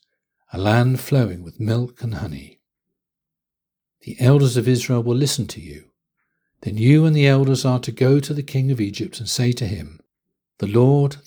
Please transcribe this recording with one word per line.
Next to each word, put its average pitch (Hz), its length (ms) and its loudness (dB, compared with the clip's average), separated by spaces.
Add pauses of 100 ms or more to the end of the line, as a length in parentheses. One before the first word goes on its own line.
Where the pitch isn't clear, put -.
(540)
a - 40 -8
land 120 420 2
flowing 98 440 -2
with 82 160 -16
milk 117 420 -4
and 117 140 -6
honey. 71 460 -12 (1400)
The - 180 -14
elders 127 380 4
of 117 100 0
Israel 123 360 0
will 120 140 0
listen 135 300 -2
to - 140 -16
you. 73 300 -20 (680)
Then 101 160 -8
you 143 280 6
and 156 100 4
the 143 120 4
elders 135 380 2
are 127 160 0
to 120 100 -10
go 131 280 2
to 143 140 -6
the 143 200 -8
king 135 180 0
of 120 80 -2
Egypt 101 400 -6
and 107 100 -10
say 123 220 0
to 120 160 -4
him, 80 320 -10 (580)
'The 98 100 -6
Lord, 135 600 2